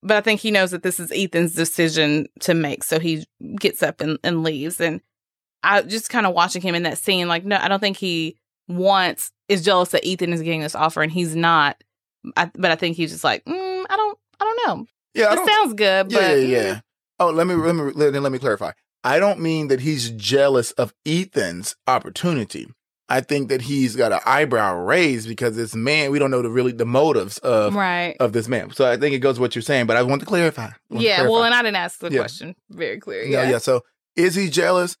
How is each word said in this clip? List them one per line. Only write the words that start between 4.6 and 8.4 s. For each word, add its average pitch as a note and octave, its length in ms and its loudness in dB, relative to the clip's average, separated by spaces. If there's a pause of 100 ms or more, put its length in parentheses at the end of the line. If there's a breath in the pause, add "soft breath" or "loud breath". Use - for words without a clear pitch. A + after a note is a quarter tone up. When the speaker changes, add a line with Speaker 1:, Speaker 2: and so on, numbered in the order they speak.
Speaker 1:
And E3+ 200 -4 (640)
I G3 200 2
just A3 280 -8
kinda G#3+ 200 0
watching F3 320 0
him F3+ 120 -2
in E3+ 80 -2
that D3+ 160 -4
scene, F3+ 300 -2
like, E3+ 160 -2
no, G3+ 160 0
I - 80 -2
don't G3 120 0
think G3 160 -2
he E3 400 -4 (300)